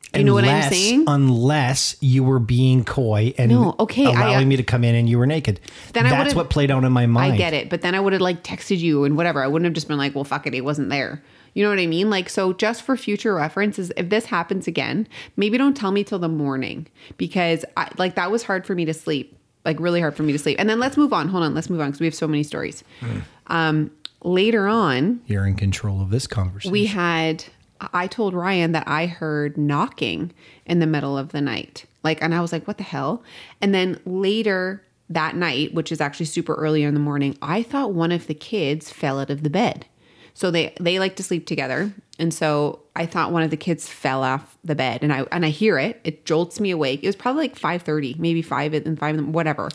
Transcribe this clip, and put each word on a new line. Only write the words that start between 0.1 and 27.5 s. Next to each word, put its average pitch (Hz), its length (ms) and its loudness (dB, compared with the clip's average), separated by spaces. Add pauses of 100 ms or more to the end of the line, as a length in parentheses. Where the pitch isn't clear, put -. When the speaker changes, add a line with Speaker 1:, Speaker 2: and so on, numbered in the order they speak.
Speaker 1:
You 143 80 4
know 135 100 8
what 117 100 6
I'm 131 100 6
Speaker 2:
Unless, 147 180 2
Speaker 1:
saying? 226 340 4
Speaker 2:
unless 135 960 4
you 135 240 4
were 131 140 4
being 123 440 4
coy 110 540 2
and 117 160 4
Speaker 1:
No, 147 260 4
okay, 240 280 2
I, 240 40 6
Speaker 2:
allowing 135 360 4
Speaker 1:
uh, - 20 6
Speaker 2:
me 135 80 4
to 127 60 0
come 120 200 2
in 117 120 4
and 117 140 4
you 120 100 4
were 123 80 4
naked. 139 340 0 (320)
Speaker 1:
Then 233 140 2
I - 40 6
Speaker 2:
That's - 100 4
Speaker 1:
would've, 277 160 0
Speaker 2:
what 170 140 0
played 143 200 2
out 131 120 2
in 127 100 4
my 120 140 4
mind. 120 280 4
Speaker 1:
I - 20 4
get 165 160 2
it. 147 160 -2
But 170 140 -2
then 180 120 0
I 190 60 0
would've, 196 200 2
like, 180 220 0
texted 180 360 -4
you 151 260 2
and 147 140 2
whatever. 160 260 0
I - 20 0
wouldn't 165 200 2
have 165 80 0
just 151 120 -4
been 151 120 -2
like, 139 160 -2
"Well, 139 100 -4
fuck 147 220 -6
it. 139 80 -4
It 127 100 -4
wasn't 143 240 -2
there." 139 340 -4 (320)
You 202 80 0
know 208 80 4
what 196 80 2
I 180 80 2
mean? 170 220 2
Like, 190 220 0
so 185 240 0
just 214 280 -2
for 262 140 0
future 208 380 -2
references, 180 640 -2
if 175 100 -4
this 214 160 0
happens 185 420 -4
again, 160 400 -2 (300)
maybe 208 220 2
don't 277 180 4
tell 196 160 -2
me 202 120 2
till 202 140 -4
the 170 100 -2
morning, 147 580 -4 (320)
because 170 460 0 (120)
I, - 220 -2
like, 185 160 0
that 185 160 -2
was 226 140 0
hard 185 220 -2
for 196 80 -4
me 170 120 0
to 156 80 -2
sleep, 151 420 -6 (300)
like, 151 120 -2
really 170 220 2
hard 151 160 0
for 151 60 -4
me 151 100 2
to 143 60 0
sleep. 143 200 0
And 208 120 2
then 226 100 0
let's 262 160 -2
move 294 160 4
on. 165 160 0
Hold 185 160 0
on. 147 100 0
Let's 160 140 -4
move 175 120 -2
on 143 120 -2
'cause - 80 -14
we 165 60 0
have 156 80 0
so 165 140 -2
many 151 160 0
stories. - 380 -8 (200)
Speaker 2:
Mm. 107 200 -6 (260)
Speaker 1:
Um, 156 420 0 (340)
later 196 440 2
on, 208 580 2
Speaker 2:
You're 98 200 0
in 98 100 2
control 98 440 -2
of 95 100 -4
this 123 160 0
conversation. 98 460 -4
Speaker 1:
we 208 140 4
had, 165 580 0 (480)